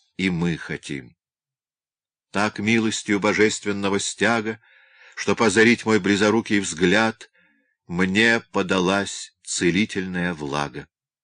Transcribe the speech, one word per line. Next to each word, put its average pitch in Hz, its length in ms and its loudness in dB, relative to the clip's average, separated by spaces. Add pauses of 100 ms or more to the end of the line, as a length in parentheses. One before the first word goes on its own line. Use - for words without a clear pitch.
(160)
и 92 140 0
мы 85 260 0
хотим. 69 600 -12 (1120)
Так 104 280 -4
милостью 107 640 0
божественного 101 800 0
стяга, 113 600 -2 (560)
чтоб - 260 -2
озарить 113 420 4
мой 110 140 2
близорукий 101 640 2
взгляд, 92 680 0 (560)
мне 95 540 2 (120)
подалась 95 880 -2
целительная 90 880 -2
влага. 71 560 -6 (360)